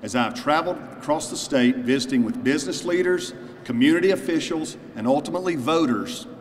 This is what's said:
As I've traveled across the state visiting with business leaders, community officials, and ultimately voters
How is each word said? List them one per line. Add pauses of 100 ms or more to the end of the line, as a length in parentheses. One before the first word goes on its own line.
As
I've
traveled (140)
across
the
state
visiting
with
business
leaders, (300)
community
officials, (180)
and
ultimately
voters (140)